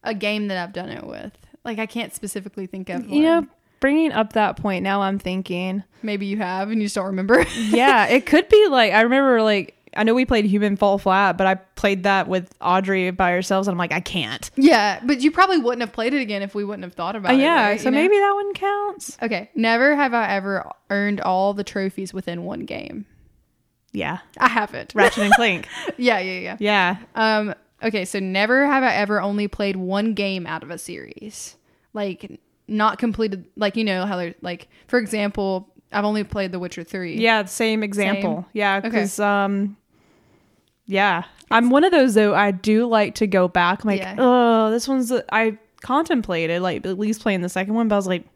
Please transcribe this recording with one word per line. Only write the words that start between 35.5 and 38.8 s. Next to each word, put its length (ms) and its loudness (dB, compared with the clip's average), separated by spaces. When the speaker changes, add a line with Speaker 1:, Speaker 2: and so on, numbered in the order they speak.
Speaker 1:
I've 140 -2
only 180 0
played 280 -6
The 80 -8
Witcher 240 -10
three. 340 -8
Speaker 2:
Yeah, 280 2
same 380 -2
example. 600 -2
Speaker 1:
Same? 100 -14
Speaker 2:
Yeah, 300 0